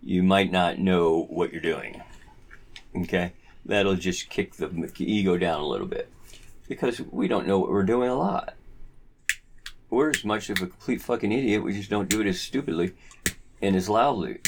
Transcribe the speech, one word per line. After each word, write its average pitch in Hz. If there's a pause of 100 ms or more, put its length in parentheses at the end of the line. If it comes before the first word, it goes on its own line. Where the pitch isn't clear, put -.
you 90
might 95
not 90
know 85
what 85
you're 85
doing. 76 (920)
Okay? 90 (300)
That'll 98
just 90
kick -
the 82
ego 92
down 82
a 73
little 69
bit. - (580)
Because 123
we -
don't 110
know 95
what -
we're 95
doing 123
a 127
lot. 101 (1300)
We're 139
as -
much 107
of 185
a 92
complete 123
fucking 117
idiot. 113
We -
just 101
don't 104
do 107
it 104
as 95
stupidly 87 (680)
and 98
as 92
loudly 110